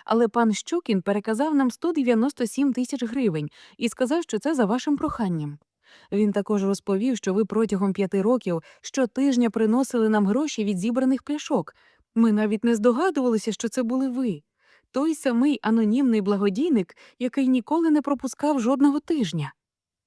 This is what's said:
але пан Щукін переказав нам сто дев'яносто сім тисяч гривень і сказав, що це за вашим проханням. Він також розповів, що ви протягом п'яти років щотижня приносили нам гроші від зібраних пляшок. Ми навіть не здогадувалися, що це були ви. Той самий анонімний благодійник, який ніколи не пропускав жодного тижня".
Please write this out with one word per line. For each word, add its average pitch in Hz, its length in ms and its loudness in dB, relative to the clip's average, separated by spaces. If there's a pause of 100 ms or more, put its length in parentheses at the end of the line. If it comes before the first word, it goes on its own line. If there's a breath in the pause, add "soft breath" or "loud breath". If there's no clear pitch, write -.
але 226 220 2
пан 226 260 2
Щукін 220 480 -4
переказав 220 540 -2
нам 262 160 2
сто 349 200 -4
дев'яносто 247 560 0
сім 269 260 0
тисяч 254 300 -6
гривень 214 460 -2 (280 loud breath)
і 226 120 -4
сказав, 294 340 -2
що - 160 -6
це 311 160 -2
за 247 100 2
вашим 254 320 0
проханням. 170 600 -4 (540 soft breath)
Він 208 200 2
також 202 320 -2
розповів, 196 540 -2
що 190 160 -2
ви 208 120 0
протягом 202 480 0
п'яти 196 280 -2
років 196 400 0 (200 loud breath)
щотижня 254 680 0
приносили 226 600 2
нам 208 180 2
гроші 247 360 0
від 196 140 -2
зібраних 247 460 0
пляшок. 285 520 -4 (400 soft breath)
Ми 226 160 4
навіть 208 320 0
не 233 120 2
здогадувалися, 247 760 0
що 208 180 -6
це 254 140 -4
були 262 260 -2
ви. 240 320 -4 (500 soft breath)
Той 302 240 0
самий 262 460 0
анонімний 226 600 2
благодійник, 202 760 0 (220 soft breath)
який 254 280 -2
ніколи 302 440 2
не 294 100 4
пропускав 285 580 -2
жодного 269 400 2
тижня". 175 540 -4 (540)